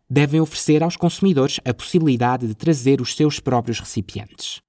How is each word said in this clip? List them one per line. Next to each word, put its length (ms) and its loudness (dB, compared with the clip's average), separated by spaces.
devem 320 2
oferecer 420 0
aos 140 -2
consumidores 680 2
a 100 -2
possibilidade 720 0
de 100 -4
trazer 440 2
os 160 -6
seus 240 0
próprios 400 -2
recipientes. 880 -10